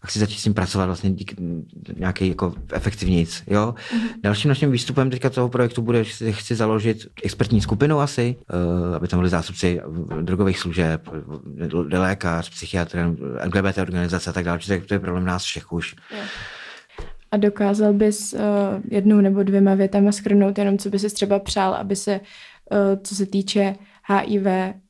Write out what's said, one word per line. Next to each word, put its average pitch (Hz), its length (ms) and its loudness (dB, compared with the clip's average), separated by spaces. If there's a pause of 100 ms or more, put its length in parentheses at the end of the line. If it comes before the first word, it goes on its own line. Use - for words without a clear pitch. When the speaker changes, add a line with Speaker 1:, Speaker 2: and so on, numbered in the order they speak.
Speaker 1:
a - 40 -14
chci - 120 -4
začít 104 200 0
s - 40 -10
tím 104 120 2
pracovat 95 320 0
vlastně 92 240 -2
dík-, 87 520 -6 (340)
nějaký 92 320 -2
jako 87 260 -2 (180)
efektivnějc, 90 760 0
jo. 107 280 2 (200)
Speaker 2:
Mhm. 226 140 0 (140)
Speaker 1:
Dalším 104 260 2
naším 139 220 2
výstupem 127 400 0
teďka 127 200 0
toho 123 180 0
projektu 120 340 0
bude, 113 220 2
že 110 280 -4
chci 104 220 -4
založit 110 520 0 (160)
expertní 107 380 2
skupinu 143 400 2
asi, 123 360 0 (560)
eh, 85 40 -2
aby 85 120 -4
tam 90 100 2
byli 90 120 4
zástupci 87 500 0 (420)
drogových 92 360 0
služeb, 82 500 -2 (840)
lékař, 90 580 -2
psychiatr, 87 680 -4 (220)
L 90 120 -4
G 95 120 2
B 95 100 0
T 95 100 -2
organizace 87 480 -2
a - 20 -8
tak 90 120 -4
dále, 85 140 -2
protože 90 280 -2
to 104 80 -2
je 98 60 0
problém 90 240 -4
nás 90 200 -2
všech - 280 -10
už. 85 220 -6 (160)
Speaker 2:
Jo. 208 120 -10 (1080)
A 214 60 0
dokázal 208 560 2
bys, 208 420 0
eh, - 40 -6 (520)
jednou 208 300 6
nebo 196 220 4
dvěma 196 320 6
větama 196 380 4
shrnout 202 460 2
jenom, 202 200 2
co 202 120 -4
by 202 80 0
si 202 120 0
třeba 202 280 2
přál, 196 360 0
aby 196 220 -2
se, 202 160 -2
eh, 196 880 -2
co 196 120 -8
se 190 120 0
týče 196 480 0 (280)
H 196 180 2
I 208 180 0
V 190 360 0 (160)